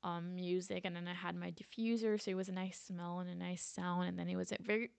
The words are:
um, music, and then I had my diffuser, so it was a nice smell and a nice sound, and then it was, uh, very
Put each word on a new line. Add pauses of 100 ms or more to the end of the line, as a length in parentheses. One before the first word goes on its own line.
um,
music,
and
then
I
had
my
diffuser,
so
it
was
a
nice
smell
and
a
nice
sound,
and
then
it
was,
uh,
very